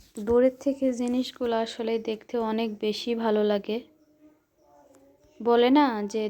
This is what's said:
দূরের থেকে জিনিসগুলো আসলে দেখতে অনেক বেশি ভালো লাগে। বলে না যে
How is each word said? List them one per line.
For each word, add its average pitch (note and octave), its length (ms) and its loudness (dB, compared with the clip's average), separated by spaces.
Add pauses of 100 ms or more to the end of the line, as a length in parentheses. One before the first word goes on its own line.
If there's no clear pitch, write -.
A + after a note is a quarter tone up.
(280)
দূরের B3+ 360 4
থেকে C#4 220 -2 (160)
জিনিসগুলো B3 540 -2 (100)
আসলে A3+ 280 -6 (160)
দেখতে A3 260 -8 (160)
অনেক A3 180 -2 (160)
বেশি G#3+ 260 -4 (120)
ভালো G#3+ 180 2 (100)
লাগে। G#3 260 -2 (1600)
বলে A#3 380 4
না D4 80 6 (260)
যে A3 180 -2